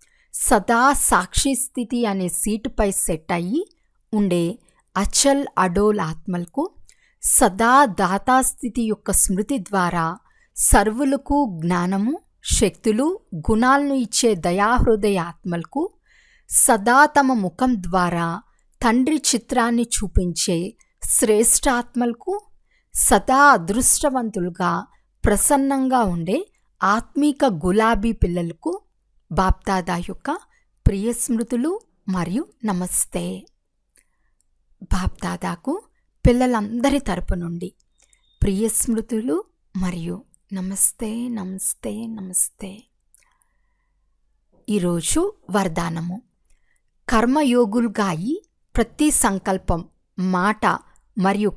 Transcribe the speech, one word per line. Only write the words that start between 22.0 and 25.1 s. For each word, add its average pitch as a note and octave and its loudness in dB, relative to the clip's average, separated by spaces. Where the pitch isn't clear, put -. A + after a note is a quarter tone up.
సదా A3 4
అదృష్టవంతులుగా G#3 2